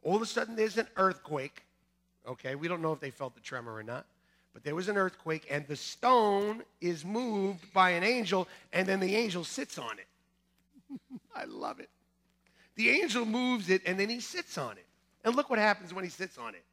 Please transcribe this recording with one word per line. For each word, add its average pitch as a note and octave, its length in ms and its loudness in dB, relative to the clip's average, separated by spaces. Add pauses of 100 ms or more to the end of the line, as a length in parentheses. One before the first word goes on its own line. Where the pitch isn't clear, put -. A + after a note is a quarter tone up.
All E3+ 120 2
of A3 60 2
a A3+ 40 -2
sudden, A3+ 300 -4
there's G#3+ 220 0
an A3+ 100 -2 (100)
earthquake. D3+ 640 0 (640)
Okay, C3 260 -8
we D3 140 -6
don't E3+ 140 -4
know D#3+ 120 0
if D3+ 60 -6
they C#3 100 -8
felt B2+ 240 -10
the - 80 -20
tremor A#2+ 320 -10
or A2 80 -10
not, A#2 240 -10 (480)
but A#2 100 -20
there D3 120 -4
was F3+ 120 -4
an G#3 100 0
earthquake, E3+ 520 -2
and D3 160 -2
the C#3+ 100 -6
stone G#3+ 880 4 (180)
is E3+ 240 -2
moved G3+ 720 -2
by F#3 180 8
an F3 120 2
angel, G3+ 440 2 (240)
and F#3 160 2
then F#3+ 120 2
the F#3+ 160 2
angel F#3+ 280 0
sits - 360 -8
on A2+ 180 -8
it. - 1000 -20
<laughs> - 200 -16 (160)
I - 100 -8
love - 340 -8
it. - 100 -18 (840)
The A3+ 160 4
angel B3 340 2
moves A#3 440 0
it, F#3 160 6
and F#3 140 0
then G3+ 100 2
he A#3+ 100 -4
sits - 400 -8
on A#2+ 140 -6
it. G2 120 -20 (380)
And A#3 120 4
look C#4+ 140 2
what A#3+ 80 4
happens G#3 340 2
when F#3 120 -6
he F3+ 80 -6
sits F3+ 260 -8
on A2+ 160 -10
it. E2+ 200 -20